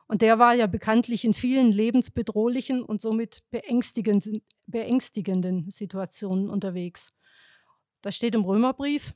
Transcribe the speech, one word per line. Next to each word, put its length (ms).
Und 120
der 160
war 160
ja 140
bekanntlich 560
in 100
vielen 380
lebensbedrohlichen 1120
und 180
somit 500
beängstigenden, 880
beängstigenden 1080
Situationen 760
unterwegs. 640
Da 100
steht 240
im 80
Römerbrief 720